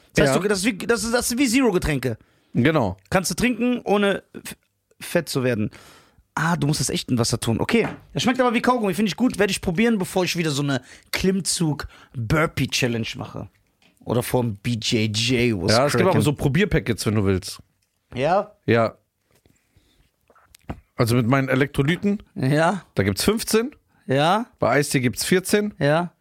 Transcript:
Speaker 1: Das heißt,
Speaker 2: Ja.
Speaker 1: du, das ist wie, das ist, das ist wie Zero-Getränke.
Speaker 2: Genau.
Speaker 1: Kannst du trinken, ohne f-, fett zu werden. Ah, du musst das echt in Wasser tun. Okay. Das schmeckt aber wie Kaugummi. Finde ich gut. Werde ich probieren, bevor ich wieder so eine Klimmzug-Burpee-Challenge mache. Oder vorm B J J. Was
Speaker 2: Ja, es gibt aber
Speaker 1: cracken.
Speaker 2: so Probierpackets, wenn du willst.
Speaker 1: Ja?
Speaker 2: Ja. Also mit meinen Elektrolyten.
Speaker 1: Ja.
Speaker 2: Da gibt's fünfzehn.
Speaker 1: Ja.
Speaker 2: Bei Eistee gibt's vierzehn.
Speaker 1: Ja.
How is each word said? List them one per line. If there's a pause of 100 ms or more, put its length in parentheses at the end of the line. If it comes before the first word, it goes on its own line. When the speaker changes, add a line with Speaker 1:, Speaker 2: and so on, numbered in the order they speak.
(140)
Speaker 1:
Das
heißt,
Speaker 2:
Ja.
Speaker 1:
du,
das
ist
wie,
das
ist,
das
ist
wie
Zero-Getränke. (340)
Speaker 2:
Genau. (100)
Speaker 1:
Kannst
du
trinken,
ohne (120)
f-, (440)
fett
zu
werden. (640)
Ah,
du
musst
das
echt
in
Wasser
tun.
Okay. (260)
Das
schmeckt
aber
wie
Kaugummi.
Finde
ich
gut.
Werde
ich
probieren,
bevor
ich
wieder
so
eine (320)
Klimmzug-Burpee-Challenge (100)
mache. (560)
Oder
vorm
B (100)
J
J.
Was
Speaker 2:
Ja,
es
gibt
aber
Speaker 1:
cracken.
Speaker 2:
so
Probierpackets,
wenn
du
willst. (540)
Speaker 1:
Ja? (100)
Speaker 2:
Ja. (2000)
Also
mit
meinen
Elektrolyten. (120)
Speaker 1:
Ja. (100)
Speaker 2:
Da
gibt's
fünfzehn. (320)
Speaker 1:
Ja. (120)
Speaker 2:
Bei
Eistee
gibt's
vierzehn.
Speaker 1:
Ja.